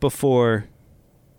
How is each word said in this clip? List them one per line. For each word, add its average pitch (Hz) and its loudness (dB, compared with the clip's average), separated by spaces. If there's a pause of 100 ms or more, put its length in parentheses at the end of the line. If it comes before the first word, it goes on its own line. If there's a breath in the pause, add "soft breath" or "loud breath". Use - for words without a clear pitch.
before, 123 0 (760)